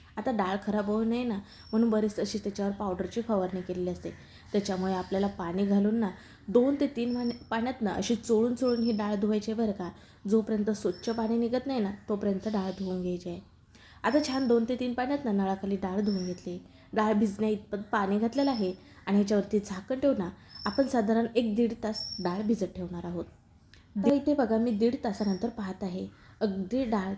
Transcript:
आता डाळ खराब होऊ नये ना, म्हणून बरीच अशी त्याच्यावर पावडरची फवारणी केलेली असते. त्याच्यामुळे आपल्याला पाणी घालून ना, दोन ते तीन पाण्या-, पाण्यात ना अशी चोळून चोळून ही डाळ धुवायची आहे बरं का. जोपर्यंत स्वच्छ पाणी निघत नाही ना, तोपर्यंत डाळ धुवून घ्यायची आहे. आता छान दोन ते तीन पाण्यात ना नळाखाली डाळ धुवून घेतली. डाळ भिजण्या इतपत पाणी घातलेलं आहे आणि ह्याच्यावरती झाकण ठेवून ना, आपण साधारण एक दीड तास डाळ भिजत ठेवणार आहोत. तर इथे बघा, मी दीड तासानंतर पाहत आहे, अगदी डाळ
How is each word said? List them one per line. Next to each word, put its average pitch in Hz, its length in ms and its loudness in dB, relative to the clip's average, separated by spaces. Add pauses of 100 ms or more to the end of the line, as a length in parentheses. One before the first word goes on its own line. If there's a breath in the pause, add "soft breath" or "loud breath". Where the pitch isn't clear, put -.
(180 loud breath)
आता 226 140 -2
डाळ 196 240 0 (100)
खराब 208 200 0
होऊ 214 180 0
नये 233 200 0
ना, 220 160 -2 (320 loud breath)
म्हणून 226 180 4
बरीच 214 300 2
अशी 208 180 -2
त्याच्यावर 202 340 -4
पावडरची 190 500 -4
फवारणी 190 400 0
केलेली 180 280 -4
असते. 175 200 -6 (420 loud breath)
त्याच्यामुळे 190 420 0
आपल्याला 190 340 0
पाणी 190 380 -2
घालून 202 300 4
ना, 226 140 2 (380 loud breath)
दोन 247 320 6
ते 285 80 2
तीन 240 280 -2
पाण्या-, 240 220 -4 (120)
पाण्यात 233 320 -2
ना 202 100 0
अशी 226 240 0
चोळून 233 400 2
चोळून 240 280 2
ही 233 80 2
डाळ 208 240 0
धुवायची 214 360 0
आहे 220 100 -2
बरं 214 100 0
का. 185 180 -6 (400 loud breath)
जोपर्यंत 214 400 2
स्वच्छ 208 400 -2
पाणी 226 280 0
निघत 240 300 0
नाही 269 120 -2
ना, 196 120 0 (180)
तोपर्यंत 202 380 -2
डाळ 196 240 -2
धुवून 185 300 -4
घ्यायची 180 280 -4
आहे. 175 100 -8 (640 loud breath)
आता 240 140 4 (100)
छान 262 200 0
दोन 233 220 4
ते 254 60 0
तीन 247 180 -4
पाण्यात 269 320 -2
ना 226 60 0
नळाखाली 196 440 0
डाळ 190 260 -2
धुवून 196 240 0
घेतली. 180 340 -8 (340 loud breath)
डाळ 214 200 4
भिजण्या 214 360 2
इतपत 202 280 -4 (140)
पाणी 202 280 2
घातलेलं 262 320 2
आहे 208 220 0 (320 loud breath)
आणि 196 120 4
ह्याच्यावरती 202 420 2
झाकण 196 400 -6
ठेवून 269 180 4
ना, 180 120 -2 (360 loud breath)
आपण 277 220 2
साधारण 226 380 2 (100)
एक 226 200 2
दीड 226 180 2 (100)
तास 214 200 -4 (160)
डाळ 180 220 -2
भिजत 208 340 0
ठेवणार 180 300 -8
आहोत. 170 200 -6 (720 soft breath)
तर 208 160 4
इथे 285 200 4
बघा, 226 240 2
मी 233 140 2
दीड 226 320 2
तासानंतर 202 460 -2
पाहत 190 340 -8
आहे, 190 240 -6 (340 loud breath)
अगदी 196 420 0
डाळ 202 340 0